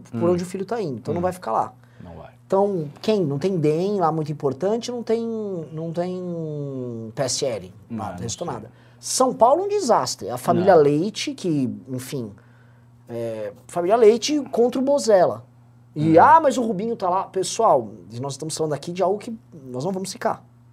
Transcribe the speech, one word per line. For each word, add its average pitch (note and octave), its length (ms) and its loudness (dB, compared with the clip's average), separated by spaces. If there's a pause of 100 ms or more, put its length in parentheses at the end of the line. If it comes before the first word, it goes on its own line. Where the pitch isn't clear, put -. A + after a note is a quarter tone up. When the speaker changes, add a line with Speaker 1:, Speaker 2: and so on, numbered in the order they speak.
(100)
Speaker 1:
por A2+ 120 -4
Speaker 2:
Hum. F3 100 4
Speaker 1:
onde F3 100 0
o F3+ 40 -8
filho F#3+ 180 -8
tá A#3+ 160 -6
indo, D3 160 -6
então C#3+ 160 -8
não E3+ 60 -2
Speaker 2:
Hum. F3 40 -4
Speaker 1:
vai F3+ 100 0
ficar A3+ 200 -8
lá. - 220 -2 (280)
Speaker 2:
Não F2 120 -18
vai. D#2+ 160 -18 (160)
Speaker 1:
Então, F#3+ 420 0 (140)
quem? G#3+ 200 0
Não C#3 160 -2
tem F#3 200 -2
dem E3 420 0
lá D#3+ 100 2
muito D#3 220 -4
importante, F#3 580 -2
não A#3+ 120 -8
tem, A3+ 200 -2 (480)
não E3 220 -8
tem D3+ 1200 -6
P D3 80 -4
S B2+ 220 -4
L, G2 280 -6 (180)
Speaker 2:
Não, A2+ 80 -8
Speaker 1:
nada, G#2 160 -8
Speaker 2:
não F#2 80 -12
Speaker 1:
restou A#2+ 240 -8
Speaker 2:
sei. C#3+ 80 -8
Speaker 1:
nada. A2 160 -14 (280)
São B3+ 360 0
Paulo, C#4 300 4
um G4+ 40 -4
desastre. G3+ 640 0
A B2 80 -4
família F3+ 360 4
Speaker 2:
Não. D#3 80 8
Speaker 1:
Leite, E3 520 0
que, D3 360 -2 (180)
enfim, B2+ 440 -10 (760)
é, A2+ 440 -8 (140)
família F3+ 300 0
Leite A#3+ 440 6 (100)
contra A#3+ 300 2
o B3+ 40 0
Bozella. G#3 600 4 (500)
E, D#3+ 220 4
Speaker 2:
Uhum. F#3+ 80 10
Speaker 1:
ah, D#4+ 160 10
mas C4+ 160 2
o B3+ 60 -2
Rubinho A3 340 -4
tá F#3 140 -2
lá. F#3 140 0
Pessoal, F3 680 2 (300)
nós C#3 140 -6
estamos D#3 220 -8
falando D#3 160 -2
aqui C#3+ 180 -8
de F3+ 120 -4
algo F#3+ 160 0
que A3+ 180 -12 (300)
nós B2+ 180 -8
não G3 80 -4
vamos F#3+ 180 -6
ficar, - 320 -4 (300)